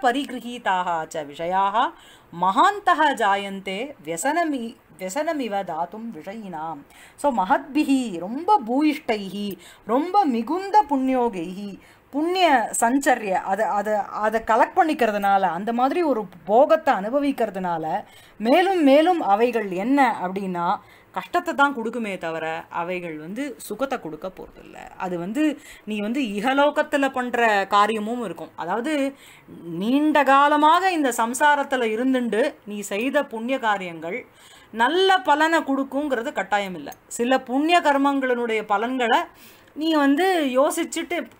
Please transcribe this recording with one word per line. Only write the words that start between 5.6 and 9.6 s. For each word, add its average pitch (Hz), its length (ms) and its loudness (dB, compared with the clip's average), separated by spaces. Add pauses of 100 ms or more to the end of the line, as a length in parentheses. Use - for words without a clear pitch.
தாத்தும் 175 500 -8
விஷயினாம்." 165 640 -10 (380)
So 233 280 0
மகத்பிஹி, 262 760 0
ரொம்ப 294 480 0
பூயிஷ்டைஹி, 208 880 -2 (280)